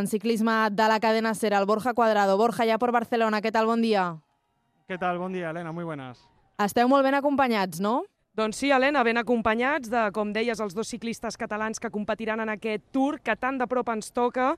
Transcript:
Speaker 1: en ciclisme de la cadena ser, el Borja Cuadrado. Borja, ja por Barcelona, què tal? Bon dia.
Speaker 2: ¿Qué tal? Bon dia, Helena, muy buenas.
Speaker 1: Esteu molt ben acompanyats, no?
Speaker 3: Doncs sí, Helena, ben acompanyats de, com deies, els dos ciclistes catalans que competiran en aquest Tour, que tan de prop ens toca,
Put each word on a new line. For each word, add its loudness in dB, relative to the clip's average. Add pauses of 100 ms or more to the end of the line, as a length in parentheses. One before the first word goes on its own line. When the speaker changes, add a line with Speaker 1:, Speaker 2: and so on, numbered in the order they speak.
Speaker 1:
en -4
ciclisme 2
de 2
la 2
cadena 2
ser, 0
el 4
Borja 0
Cuadrado. 4
Borja, 2
ja 4
por 0
Barcelona, 0
què -2
tal? 2
Bon 2
dia. 2 (680)
Speaker 2:
¿Qué -6
tal? -2
Bon -6
dia, -6
Helena, -8
muy -8
buenas. -12 (320)
Speaker 1:
Esteu 2
molt 6
ben 2
acompanyats, 0
no? 0 (320)
Speaker 3:
Doncs -4
sí, 0
Helena, 4
ben 2
acompanyats 0
de, 0
com -4
deies, -2
els -6
dos -6
ciclistes -8
catalans -6
que -8
competiran -4
en -4
aquest -6
Tour, 0
que -2
tan -4
de -2
prop -2
ens -6
toca, 0